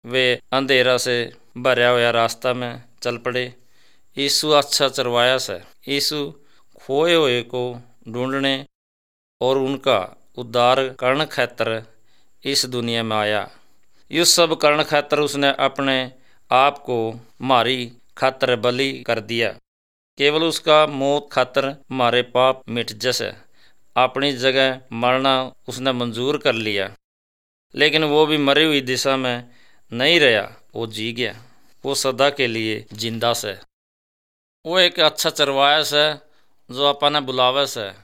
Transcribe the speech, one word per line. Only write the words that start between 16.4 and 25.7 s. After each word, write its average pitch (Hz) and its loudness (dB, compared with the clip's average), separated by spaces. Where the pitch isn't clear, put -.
आप 135 4
को 117 -6
मारी 123 0
खातर 131 0
बलि 123 -2
कर 113 -2
दिया। 113 -4
केवल 151 2
उसका 156 4
मौत 143 -2
खातर 131 0
हमारे 127 -2
पाप 127 0
मिट 117 -6
जैसे। 110 -4
अपनी 131 0
जगह 131 0
मरना 131 0
उसने 127 -4